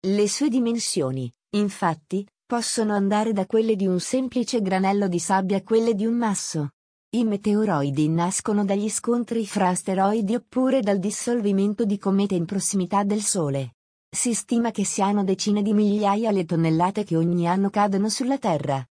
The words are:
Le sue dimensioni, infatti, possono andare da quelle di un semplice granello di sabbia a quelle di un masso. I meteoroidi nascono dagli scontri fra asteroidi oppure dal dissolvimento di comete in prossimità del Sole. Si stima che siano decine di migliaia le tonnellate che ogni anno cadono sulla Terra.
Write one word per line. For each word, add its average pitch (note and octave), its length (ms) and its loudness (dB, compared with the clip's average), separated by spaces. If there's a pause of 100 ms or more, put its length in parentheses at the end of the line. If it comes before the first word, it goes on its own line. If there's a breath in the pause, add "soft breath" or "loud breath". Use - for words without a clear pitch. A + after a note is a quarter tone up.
Le G3+ 280 2
sue C#4+ 200 0
dimensioni, G3 840 -2 (180)
infatti, G3 760 -2 (180)
possono A3+ 480 -2
andare G#3 400 0
da G3 140 0
quelle A3 300 2
di G3 100 0
un F3+ 140 2
semplice B3 600 -2
granello F#3+ 460 2
di F3 140 0
sabbia F#3+ 380 0
a F#3+ 40 -4
quelle A3+ 320 2
di G3+ 120 -2
un A3+ 80 0
masso. G3 560 -2 (400)
I A#3+ 120 0
meteoroidi G3+ 840 0
nascono F#3 560 0
dagli G3 240 0
scontri A#3 580 -2
fra G3 220 0
asteroidi G3 680 0
oppure B3+ 460 0
dal G3 180 0
dissolvimento G3+ 840 0
di G3+ 140 0
comete G3 360 0
in E3+ 100 0
prossimità G3 600 0
del G#3+ 180 0
Sole. C#3 520 -2 (380)
Si A#3+ 220 -2
stima A#3 380 -2
che G#3 120 -2
siano G3+ 380 0
decine F#3+ 400 0
di G#3+ 100 0
migliaia G#3 600 2
le F#3+ 120 0
tonnellate E3 600 0
che E3 120 -2
ogni E3+ 300 2
anno G3 240 2
cadono G3+ 380 2
sulla C4 300 -2
Terra. C#3 540 -2